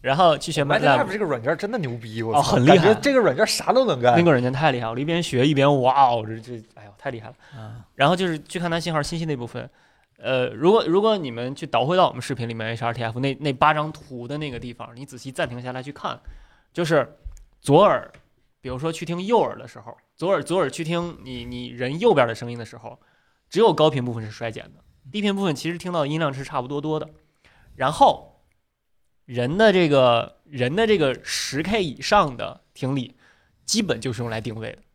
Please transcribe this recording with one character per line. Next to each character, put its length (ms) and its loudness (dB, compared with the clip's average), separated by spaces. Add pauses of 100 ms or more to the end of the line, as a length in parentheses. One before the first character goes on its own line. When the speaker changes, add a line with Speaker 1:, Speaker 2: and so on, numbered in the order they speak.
Speaker 1:
然 120 0
后 240 4
去 140 -8
学 120 0
matlab。 360 2
Speaker 2:
matlab 100 -2
这 80 -6
个 60 -2
软 180 -4
件 160 -2
真 100 -6
的 100 -6
牛 180 -4
逼， 260 -10
我 120 -4
操， 40 4
Speaker 1:
哦， 40 4
很 220 2
厉 40 6
害。 80 10
Speaker 2:
感 80 4
觉 160 6
这 120 0
个 60 4
软 160 4
件 100 2
啥 280 -2
都 140 4
能 140 -2
干。 160 6
Speaker 1:
那 60 6
个 80 6
软 100 6
件 120 0
太 180 0
厉 100 -2
害， 80 -4
我 80 -6
一 80 -4
边 160 -2
学 240 0
一 80 4
边 300 4
哇 220 6
哦， 200 2
这， 140 -10
这， 240 -14 (120)
哎 100 -20
呦， 120 -20
太 140 -8
厉 80 -10
害 100 -16
了。 60 -20 (240)
Speaker 3:
啊。 260 -16 (120)
Speaker 1:
然 120 4
后 60 4
就 100 -2
是 140 -2
去 220 -10
看 100 -4
它 80 -2
信 140 -4
号 100 0
清 160 -6
晰 60 -6
那 100 -2
部 100 -8
分， 240 -12 (500)
呃， 300 -2
如 220 2
果， 160 4
如 160 2
果 140 2
你 120 -6
们 280 -8
去 100 -12
倒 180 0
回 120 0
到 100 6
我 60 -2
们 100 -10
视 140 -6
频 120 -6
里 60 -8
面 140 -6
H 160 -6
R 80 -2
T 100 -6
F 160 -6
那， 220 -2
那 140 -4
八 200 4
张 160 -4
图 380 -16
的 100 -8
那 100 -8
个 120 -10
地 120 -12
方， 220 -16
你 100 -16
仔 140 -20
细 140 -14
暂 160 -4
停 120 -10
下 120 -10
来 100 -10
去 80 -12
看， 300 -10 (520)
就 120 -2
是 320 0 (440)
左 220 6
耳， 260 2 (520)
比 80 -12
如 100 -8
说 140 -4
去 120 -10
听 200 -6
右 160 2
耳 180 -4
的 80 -18
时 140 -20
候， 160 -20 (180)
左 160 -4
耳， 100 2
左 160 -4
耳 140 0
去 140 -8
听 400 -6
你， 200 -12
你 240 -12
人 300 -6
右 160 4
边 140 6
的 60 -4
声 180 -10
音 40 -12
的 80 -12
时 140 -20
候， 180 -18 (520)
只 100 -2
有 160 6
高 160 4
频 140 -4
部 80 -4
分 120 -8
是 60 -12
衰 220 -10
减 140 -14
的， 180 -20 (260)
低 100 -6
频 140 0
部 80 -2
分 100 0
其 200 -4
实 40 -6
听 160 -8
到 100 0
的 40 -2
音 140 -2
量 120 -2
是 120 -10
差 180 -6
不 60 -8
多 120 -6
多 200 -4
的。 80 -12 (680)
然 160 0
后 440 2 (880)
人 340 -4
的 140 8
这 160 4
个， 560 4
人 320 -4
的 100 2
这 100 4
个 280 0
十 360 -6
K 220 -2
以 180 -6
上 360 2
的 240 -10 (140)
听 200 -4
力， 220 -6 (480)
基 180 -2
本 180 -4
就 120 -6
是 100 -6
用 80 -6
来 100 -6
定 140 -10
位 160 -12
的。 80 -20 (160)